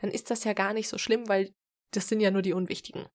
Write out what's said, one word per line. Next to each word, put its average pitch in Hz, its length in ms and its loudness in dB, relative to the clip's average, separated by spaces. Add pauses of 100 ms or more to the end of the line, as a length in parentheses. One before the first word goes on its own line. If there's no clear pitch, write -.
dann 202 100 -4
ist - 200 -4
das 233 140 -2
ja 214 100 0
gar 196 180 0
nicht 220 160 -2
so - 80 -6
schlimm, 226 320 0
weil 196 240 2 (400)
das 196 140 0
sind 214 140 2
ja 202 100 6
nur 196 120 2
die 180 100 0
unwichtigen. - 640 -4